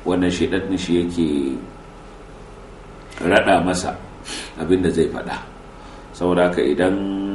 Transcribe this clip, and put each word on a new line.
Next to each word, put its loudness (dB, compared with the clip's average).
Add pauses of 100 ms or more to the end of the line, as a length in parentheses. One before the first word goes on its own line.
Wannan 2
shaidan 0
din 0
shi 2
yake 0 (1700)
raɗa 6
masa 0 (640)
abin 4
da 4
zai 2
faɗa. -6 (760)
Saboda 4
haka 0
idan, 4 (400)